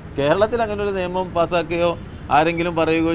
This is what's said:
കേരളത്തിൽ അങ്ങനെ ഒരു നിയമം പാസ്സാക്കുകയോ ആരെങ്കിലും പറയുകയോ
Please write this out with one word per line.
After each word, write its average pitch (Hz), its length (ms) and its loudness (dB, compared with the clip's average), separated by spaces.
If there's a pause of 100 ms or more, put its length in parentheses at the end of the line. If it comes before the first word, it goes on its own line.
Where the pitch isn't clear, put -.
(180)
കേരളത്തിൽ 196 460 2
അങ്ങനെ 208 220 -4
ഒരു 202 120 -2
നിയമം 180 380 -4
പാസ്സാക്കുകയോ 170 560 0 (460)
ആരെങ്കിലും 170 420 2
പറയുകയോ 165 360 2